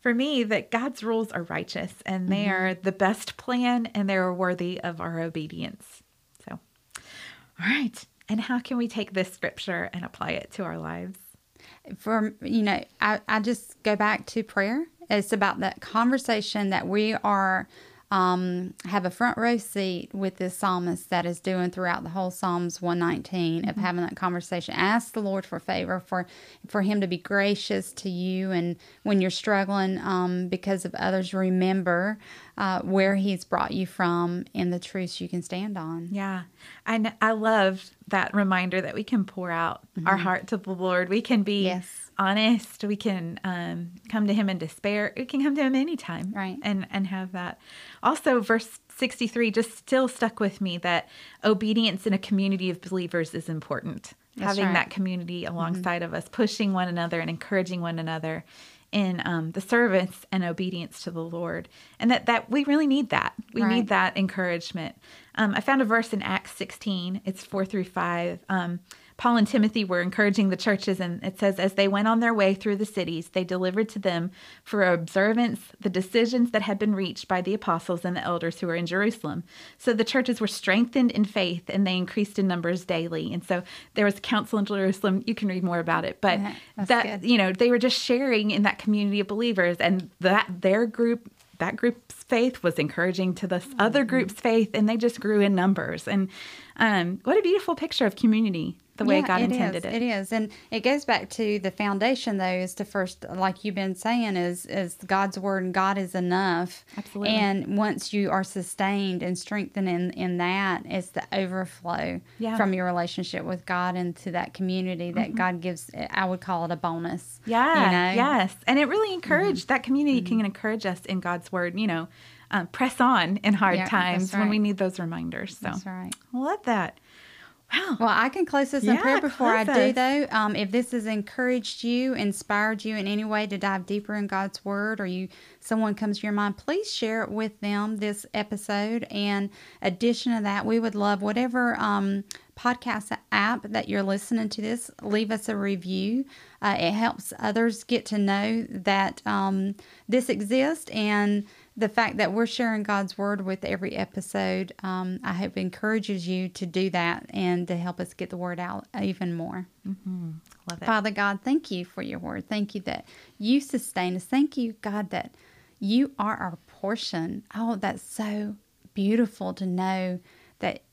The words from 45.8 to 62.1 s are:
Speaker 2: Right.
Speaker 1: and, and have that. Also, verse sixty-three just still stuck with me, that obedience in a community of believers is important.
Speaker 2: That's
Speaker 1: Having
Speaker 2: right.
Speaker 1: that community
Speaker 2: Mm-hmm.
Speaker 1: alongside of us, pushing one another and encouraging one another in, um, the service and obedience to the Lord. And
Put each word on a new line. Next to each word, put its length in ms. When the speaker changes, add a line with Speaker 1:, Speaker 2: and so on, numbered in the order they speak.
Speaker 2:
Right. 280
Speaker 1:
and, 280
and 180
have 240
that. 260
Also, 380
verse 400
sixty-three 540
just 260
still 320
stuck 320
with 200
me, 180
that 300
obedience 600
in 60
a 60
community 520
of 100
believers 540
is 140
important. 640
Speaker 2:
That's 120
Speaker 1:
Having 180
Speaker 2:
right. 80
Speaker 1:
that 160
community 520
Speaker 2:
Mm-hmm. 120
Speaker 1:
alongside 480
of 120
us, 140
pushing 440
one 160
another 320
and 100
encouraging 500
one 180
another 460
in, 320
um, 280
the 80
service 720
and 140
obedience 580
to 80
the 120
Lord. 460
And 140